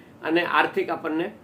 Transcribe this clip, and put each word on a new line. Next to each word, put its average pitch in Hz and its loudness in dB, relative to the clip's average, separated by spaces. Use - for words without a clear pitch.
અને 165 2
આર્થિક - 0
આપણને 165 -4